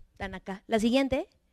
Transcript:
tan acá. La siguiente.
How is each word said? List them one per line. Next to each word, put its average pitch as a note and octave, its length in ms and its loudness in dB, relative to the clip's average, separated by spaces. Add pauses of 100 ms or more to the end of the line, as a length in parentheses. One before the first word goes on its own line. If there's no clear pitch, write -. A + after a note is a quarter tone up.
(180)
tan F#3+ 180 -8
acá. F#3+ 320 -12
La A3 120 2
siguiente. C4 480 2 (260)